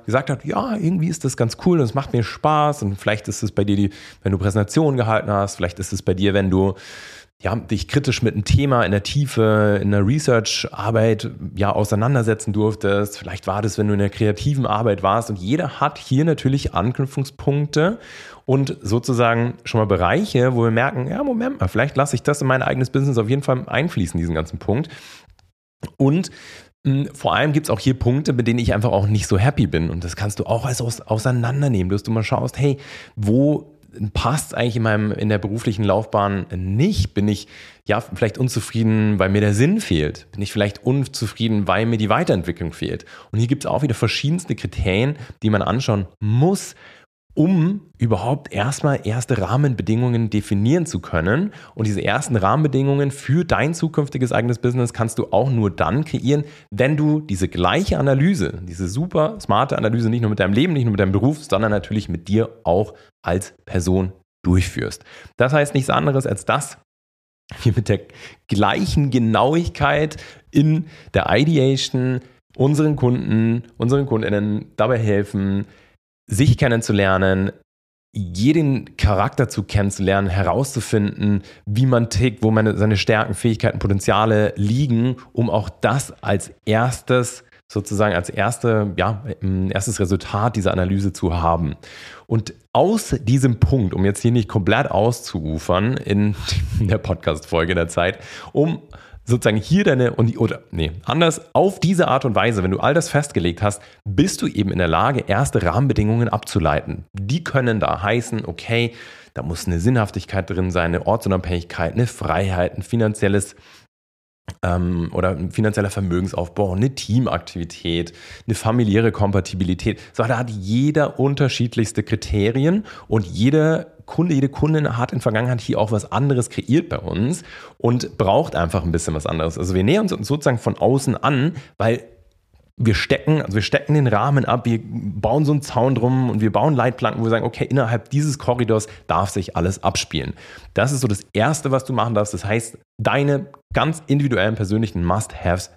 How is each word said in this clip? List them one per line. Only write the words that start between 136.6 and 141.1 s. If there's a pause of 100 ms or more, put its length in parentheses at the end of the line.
Leitplanken,
wo
wir
sagen,
"Okay,
innerhalb
dieses
Korridors (200)
darf
sich
alles
abspielen." (400)
Das
ist
so
das